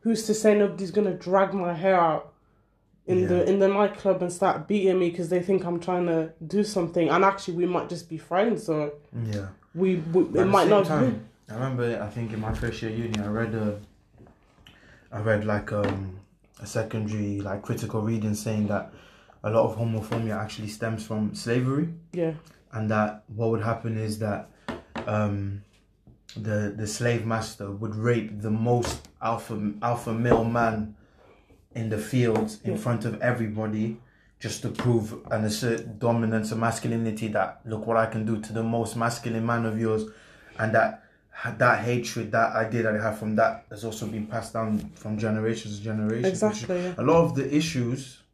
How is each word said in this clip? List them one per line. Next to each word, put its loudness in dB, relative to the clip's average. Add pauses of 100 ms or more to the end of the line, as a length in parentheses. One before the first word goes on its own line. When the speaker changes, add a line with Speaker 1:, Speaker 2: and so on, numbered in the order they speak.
Speaker 1:
who's 2
to 2
say 6
nobody's 2
gonna 2
drag 2
my 0
hair 4
out 2 (720)
in 2
Speaker 2:
Yeah. 2
Speaker 1:
the, 4
in 4
the 6
nightclub 2
and -2
start 0
beating 2
me 2
'cause -6
they 2
think 0
I'm -2
trying 0
to 0 (140)
do 2
something, 0
and 6
actually 2
we 0
might -2
just -10
be -8
friends, 0
or 0 (380)
Speaker 2:
Yeah. -4 (280)
Speaker 1:
we, 2 (160)
we, 6
Speaker 2:
But 2
Speaker 1:
it 6
Speaker 2:
at 6
the -
Speaker 1:
might 6
Speaker 2:
same 6
Speaker 1:
not 6
Speaker 2:
time, 4 (380)
Speaker 1:
be. -14
Speaker 2:
I -12
remember, -2
I -6
think -6
in -4
my -2
first -4
year -4
of -4
uni, -2
I -2
read -2
a, -2 (1400)
I -8
read, 4
like, 0
um, -2 (420)
a -14
secondary, -4
like, -6
critical -4
reading 0
saying -2
that -2 (500)
a -2
lot 6
of -2
homophobia -2
actually -8
stems -6
from -2
slavery. 0 (240)
Speaker 1:
Yeah. 0 (400)
Speaker 2:
And -2
that 0 (120)
what 0
would 0
happen -2
is -4
that, -4 (580)
um, -2 (720)
the, -2
the -4
slave 0
master -4
would -6
rape 0
the -2
most 2 (140)
alpha, -2 (100)
alpha -2
male 4
man 0 (800)
in -4
the 0
fields 0
in -2
Speaker 1:
Yeah. -2
Speaker 2:
front -2
of -4
everybody, -2 (420)
just -8
to -4
prove 0 (160)
and 0
assert -2
dominance 0
and -2
masculinity, -2
that, -2
"Look -6
what 2
I 6
can -4
do 0
to -10
the -2
most 0
masculine -2
man 0
of -2
yours." 0 (560)
And 0
that, 2 (540)
that 6
hatred, -2
that 2
idea 0
that 2
they 0
have -2
from -2
that 2
has -12
also -6
been -6
passed -8
down -2
from -6
generations -2
to -12
generations. -2
Speaker 1:
Exactly, 0
yeah. -4
Speaker 2:
A -2
lot 6
of -2
the 0
issues -2 (140)